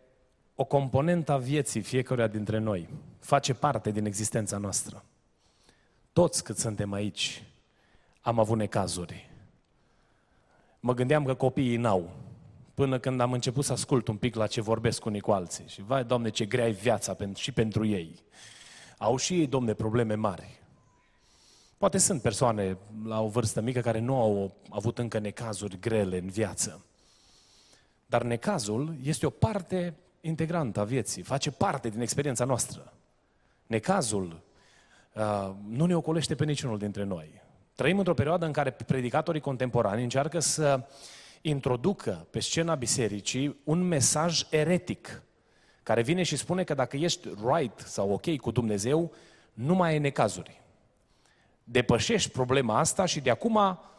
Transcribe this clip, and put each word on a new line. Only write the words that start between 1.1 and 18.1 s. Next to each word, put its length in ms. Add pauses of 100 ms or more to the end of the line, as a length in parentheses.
a 60
vieții 440
fiecăruia 460
dintre 300
noi. 320 (300)
Face 340
parte 380
din 140
existența 520
noastră. 460 (1080)
Toți 300
cât 140
suntem 360
aici 500 (760)
am 180
avut 180
necazuri. 720 (1500)
Mă 140
gândeam 320
că 80
copiii 440
n-au, 340 (600)
până 260
când 200
am 140
început 320
să 60
ascult 360
un 100
pic 180
la 120
ce 140
vorbesc 440
unii 140
cu 120
alții. 360
Și, 140
vai, 220
Doamne, 260
ce 160
grea 220
e 40
viața 420
pen-, 220
și 160
pentru 340
ei. 380 (760)